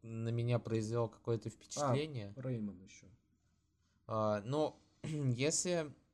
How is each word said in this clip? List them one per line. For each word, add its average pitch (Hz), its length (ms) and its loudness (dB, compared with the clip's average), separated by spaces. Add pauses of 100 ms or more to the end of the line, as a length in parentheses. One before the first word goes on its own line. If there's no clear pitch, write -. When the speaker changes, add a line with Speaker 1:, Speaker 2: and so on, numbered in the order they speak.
Speaker 1:
э, 117 40 -14
на 113 220 -4
меня 117 300 2
произвело 113 500 0
какое-то 113 400 -2
впечатление? 131 880 -2
Speaker 2:
А, 131 40 -10
Rayman 107 440 -4
еще. - 220 -20 (1040)
Speaker 1:
А, 107 360 2
ну, 143 320 2 (140)
<clears throat> - 140 -20
если 151 840 0 (240)